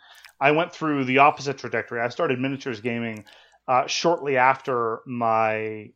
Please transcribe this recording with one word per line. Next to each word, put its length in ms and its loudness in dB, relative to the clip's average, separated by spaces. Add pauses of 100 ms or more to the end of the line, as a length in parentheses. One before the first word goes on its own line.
(400)
I 120 4
went 200 0
through 320 -2
the 140 2
opposite 400 4
trajectory. 420 -6
I 80 0
started 320 -2
miniatures 400 -6
gaming, 460 -6 (420)
uh, 180 2
shortly 520 0
after 640 2
my 920 -2